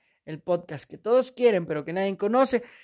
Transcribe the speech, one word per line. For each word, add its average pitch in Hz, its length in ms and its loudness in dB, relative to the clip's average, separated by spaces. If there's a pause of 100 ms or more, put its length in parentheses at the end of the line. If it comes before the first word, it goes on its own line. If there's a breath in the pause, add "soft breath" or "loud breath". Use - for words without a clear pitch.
(240)
el 156 160 -12
podcast 170 500 -4
que - 80 -16
todos 247 320 2
quieren, 220 340 2
pero 151 200 -6
que 165 80 -10
nadie 196 240 -2
conoce. 247 480 2 (200 loud breath)